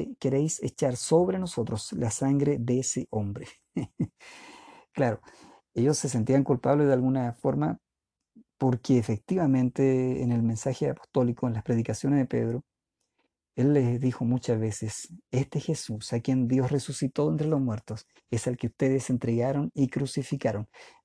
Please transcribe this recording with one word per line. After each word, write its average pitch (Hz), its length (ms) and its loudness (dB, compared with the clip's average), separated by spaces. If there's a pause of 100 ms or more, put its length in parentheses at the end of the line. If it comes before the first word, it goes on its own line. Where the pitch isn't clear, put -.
(200)
queréis 143 420 0
echar 127 340 -2
sobre 180 420 2
nosotros 120 560 -6
la 123 160 -2
sangre 139 500 2
de 123 200 0
ese - 300 -4
hombre". 104 380 -6 (280)
<laughs> - 360 -6 (800)
Claro, 120 280 0 (540)
ellos 139 240 2
se 147 100 -4
sentían 131 360 4
culpables 143 440 2
de 139 60 6
alguna 127 400 2
forma 147 440 -2 (800)
porque 127 400 2
efectivamente 131 1200 0
en 120 100 0
el 117 100 2
mensaje 123 480 -2
apostólico, 123 580 0
en 113 60 -2
las 110 100 -6
predicaciones 120 560 0
de 127 60 0
Pedro, 117 380 -2 (920)
él 143 180 4
les 123 260 4
dijo 127 240 0
muchas 120 360 0
veces, 110 480 -6 (240)
"Este 139 280 0
Jesús, - 520 -6
a 117 80 -2
quien 131 280 2
Dios 127 240 2
resucitó 143 580 -2
entre 151 180 0
los 151 120 2
muertos, 117 460 -4 (240)
es 113 160 -2
el 123 100 -2
que 123 120 -4
ustedes 135 420 0
entregaron 127 640 0
y 135 140 2
crucificaron". 131 800 -4 (360)